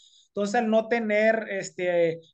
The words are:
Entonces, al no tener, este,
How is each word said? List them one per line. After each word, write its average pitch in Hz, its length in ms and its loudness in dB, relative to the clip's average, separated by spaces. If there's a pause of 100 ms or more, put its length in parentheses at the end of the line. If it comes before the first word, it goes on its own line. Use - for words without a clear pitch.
(280)
Entonces, 202 280 -4
al 226 140 0
no 220 180 2
tener, 220 600 0
este, 175 720 -2 (120)